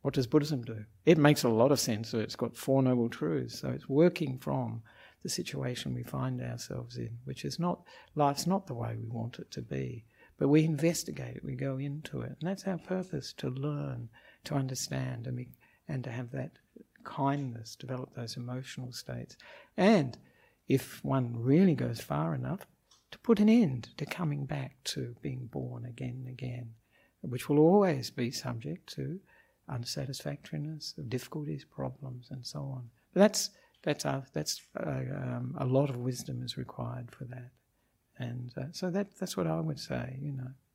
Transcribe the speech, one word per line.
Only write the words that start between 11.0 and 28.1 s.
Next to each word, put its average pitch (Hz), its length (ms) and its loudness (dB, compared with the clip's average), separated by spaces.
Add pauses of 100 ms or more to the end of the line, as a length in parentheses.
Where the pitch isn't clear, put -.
it, - 80 -10
we 135 100 -4
go 131 240 -4
into 143 440 -6
it. 120 180 -8
And 156 80 -2
that's 180 180 -4
our 175 120 -2
purpose: 180 560 -4
to 135 160 -4
learn, 135 580 -4 (360)
to - 120 -6
understand, 131 720 -2
and, 127 80 -4
be, 123 120 -8 (380)
and 135 180 -4
to - 60 -6
have 120 220 -6
that 131 260 -6 (460)
kindness, 135 720 -2
develop 131 380 -8
those 117 220 -8
emotional 123 560 -8
states. - 440 -10 (400)
And 180 420 6 (480)
if - 380 0
one 131 360 0
really 151 360 6
goes 120 240 -2
far 156 340 -2
enough, 131 320 -4 (440)
to - 100 -16
put 226 200 4
an 208 80 8
end 180 480 6
to - 80 -4
coming 147 400 -2
back 143 400 -6
to - 380 -6
being - 240 -6
born - 400 -6
again 123 340 -8
and - 80 -10
again, 123 460 -10 (480)
which 123 260 -6
will 147 100 6
always 165 520 6